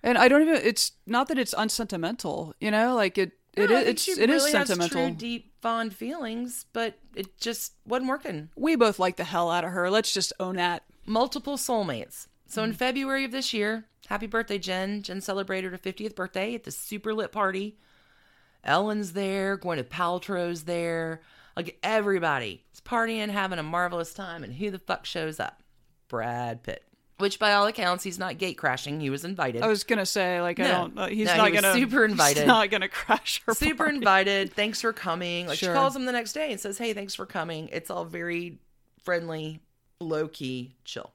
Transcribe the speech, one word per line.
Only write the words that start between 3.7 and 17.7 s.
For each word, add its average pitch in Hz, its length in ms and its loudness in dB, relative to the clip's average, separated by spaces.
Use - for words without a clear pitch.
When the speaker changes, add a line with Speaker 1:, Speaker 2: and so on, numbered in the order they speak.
Speaker 2:
I 262 40 6
Speaker 1:
is, 262 60 2
Speaker 2:
think - 120 4
Speaker 1:
it's, - 60 -2
Speaker 2:
she 381 100 -2
Speaker 1:
it 233 180 4
is 311 100 4
Speaker 2:
really 294 160 2
has 185 100 2
Speaker 1:
sentimental. 175 420 0
Speaker 2:
true, 165 60 -6
deep, 233 460 -8
fond 226 320 -2
feelings, 240 800 -8
but 233 240 -4
it - 240 -10
just - 360 -6
wasn't 254 240 -2
working. 180 460 -6
Speaker 1:
We 311 200 2
both 226 220 6
like 185 200 2
the 175 80 -2
hell 170 260 0
out 175 120 2
of 180 100 -4
her. 180 180 0
Let's 214 200 2
just - 280 -2
own 185 160 -4
that. 175 260 -2
Speaker 2:
Multiple 262 520 0
soulmates. 180 680 -4
So 220 160 -4
in 226 80 0
Speaker 1:
Mm. 208 60 -6
Speaker 2:
February 269 480 0
of 233 60 -6
this 254 220 -4
year, 220 320 -2
happy 208 180 -4
birthday, 220 320 -2
Jen. 190 460 -4
Jen 190 180 -8
celebrated 190 500 -4
her 180 60 -10
fiftieth 202 380 -8
birthday 190 400 -4
at 226 80 -10
the - 80 -12
super 214 420 -6
lit 214 180 -4
party. 202 460 -2